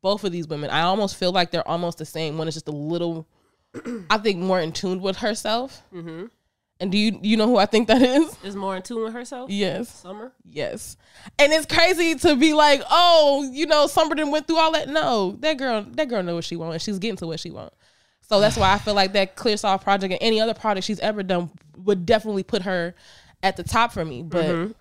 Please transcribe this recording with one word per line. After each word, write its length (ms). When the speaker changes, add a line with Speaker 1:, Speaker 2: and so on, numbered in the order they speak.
Speaker 1:
both 240
of 80
these 160
women. 220
I 120
almost 340
feel 140
like 200
they're 180
almost 300
the 80
same. 320
One 100
is 60
just 140
a 40
little, 540
<clears throat> 360
I 80
think, 200
more 200
in 140
tune 300
with 160
herself. 640
Speaker 2:
Mm-hmm. 320
Speaker 1:
And 120
do 40
you, 260
you 140
know 100
who 120
I 80
think 220
that 120
is? 420
Speaker 2:
Is 140
more 180
in 80
tune 220
with 80
herself? 380
Speaker 1:
Yes. 500
Speaker 2:
Summer? 320
Speaker 1:
Yes. 520
And 140
it's 140
crazy 500
to 200
be 180
like, 260
"Oh, 600
you 140
know, 200
Summer 280
done 160
went 160
through 120
all 140
that." 160
No, 520
that 180
girl, 320
that 180
girl 140
know 140
what 80
she 120
wants. 280
She's 140
getting 200
to 80
what 140
she 100
wants. 260
So 180
that's 160
why 160
I 60
feel 160
like 180
that 240
Clear 220
Soft 260
project 280
and 100
any 180
other 140
project 320
she's 140
ever 220
done 280
would 220
definitely 380
put 180
her 320
at 160
the 40
top 300
for 120
me. 180
But 240
Speaker 2:
Mm-hmm. 340